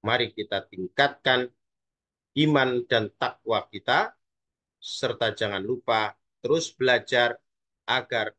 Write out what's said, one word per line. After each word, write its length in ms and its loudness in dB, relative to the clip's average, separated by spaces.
mari 280 0
kita 320 -6
tingkatkan 880 -2
iman 480 2
dan 240 0
takwa 560 -4
kita, 480 -2
serta 560 -4
jangan 240 -2
lupa 560 -2
terus 320 -2
belajar 640 2
agar 500 -2